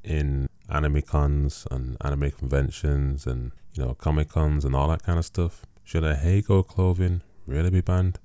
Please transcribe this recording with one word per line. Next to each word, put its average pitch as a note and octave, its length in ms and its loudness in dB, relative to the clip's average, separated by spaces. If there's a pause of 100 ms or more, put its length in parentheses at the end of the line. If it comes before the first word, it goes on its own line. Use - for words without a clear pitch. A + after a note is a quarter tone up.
in C#2 460 0 (200)
anime D2 340 2
cons C#2+ 680 0
and B1+ 300 -6
anime C#2 320 -2
conventions C#2 920 -2
and, B1 280 -6 (200)
you C2+ 120 -6
know, B1+ 100 -4
comic D2+ 360 0
cons D2+ 340 2
and C2+ 100 0
all C#2 140 2
that D#2+ 160 -2
kind F2 120 0
of E2+ 80 0
stuff? - 400 -4 (200)
Should - 180 -2
a D#2 140 2
Hagel F#2 480 2
clothing F2+ 580 2 (240)
really D#2+ 240 0
be F2+ 120 4
banned? F#2 420 0